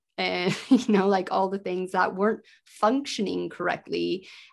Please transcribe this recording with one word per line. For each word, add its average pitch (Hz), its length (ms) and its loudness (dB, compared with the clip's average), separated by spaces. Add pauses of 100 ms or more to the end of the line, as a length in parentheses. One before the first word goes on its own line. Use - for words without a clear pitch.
(160)
and, 185 460 -2
<laughs> - 60 -16
you 233 240 4
know, 196 160 4
like, 190 220 0
all 190 180 2
the 190 120 -4
things 185 320 -6
that 185 240 0
weren't 214 280 0 (220)
functioning 214 840 -2
correctly. 175 800 -4 (240)